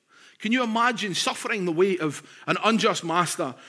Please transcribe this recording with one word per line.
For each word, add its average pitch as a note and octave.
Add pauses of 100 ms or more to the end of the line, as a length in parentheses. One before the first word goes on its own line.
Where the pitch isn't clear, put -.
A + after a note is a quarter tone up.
(380)
Can G#3+
you B3+
imagine A3
suffering G3+
the F3
weight F#3
of D3+ (240)
an E3
unjust G3+
master? E3 (120)